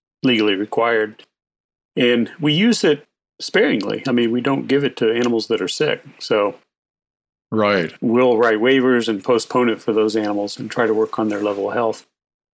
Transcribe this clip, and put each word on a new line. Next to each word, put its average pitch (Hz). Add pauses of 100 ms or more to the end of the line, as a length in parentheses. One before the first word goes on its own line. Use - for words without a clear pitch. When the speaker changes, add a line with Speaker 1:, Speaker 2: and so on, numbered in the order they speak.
(240)
Speaker 1:
legally 107
required. 110 (720)
And 120 (120)
we 151
use 208
it 147 (340)
sparingly. 107
I -
mean, 117
we 123
don't 139
give 139
it -
to 113
animals 120
that 107
are 92
sick. - (160)
So 104 (960)
Speaker 2:
Right. 101
Speaker 1:
we'll 120
write 113
waivers 123
and 101
postpone 120
it 107
for 117
those 107
animals 104
and 110
try 117
to 110
work 110
on 110
their 101
level 101
of 98
health. 113 (480)